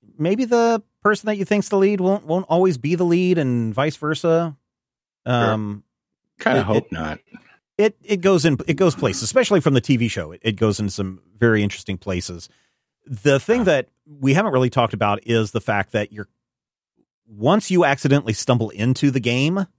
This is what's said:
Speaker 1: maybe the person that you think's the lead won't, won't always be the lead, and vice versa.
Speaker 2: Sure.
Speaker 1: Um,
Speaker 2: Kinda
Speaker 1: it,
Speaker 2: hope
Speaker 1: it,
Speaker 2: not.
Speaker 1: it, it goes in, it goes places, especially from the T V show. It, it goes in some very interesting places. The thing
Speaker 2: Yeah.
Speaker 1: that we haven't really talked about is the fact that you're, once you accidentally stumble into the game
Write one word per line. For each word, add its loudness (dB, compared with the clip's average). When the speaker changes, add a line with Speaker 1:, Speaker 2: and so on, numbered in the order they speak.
Speaker 1:
maybe 0
the 2
person 0
that -2
you -2
think's 0
the 0
lead 2
won't, 0
won't -2
always 2
be -2
the 0
lead, 2
and -2
vice -2
versa. -2
Speaker 2:
Sure. 0
Speaker 1:
Um, -2
Speaker 2:
Kinda 2
Speaker 1:
it, -2
Speaker 2:
hope 0
Speaker 1:
it, -14
Speaker 2:
not. -8
Speaker 1:
it, 2
it -2
goes 4
in, 4
it 0
goes 2
places, -2
especially 2
from 2
the 4
T 2
V 0
show. -8
It, -20
it -2
goes 0
in -2
some -8
very 4
interesting -6
places. -8
The 0
thing 0
Speaker 2:
Yeah. -2
Speaker 1:
that 0
we -2
haven't 0
really 2
talked 0
about -2
is 0
the -4
fact -4
that -2
you're, -16
once 0
you 4
accidentally 0
stumble 0
into 0
the -2
game -2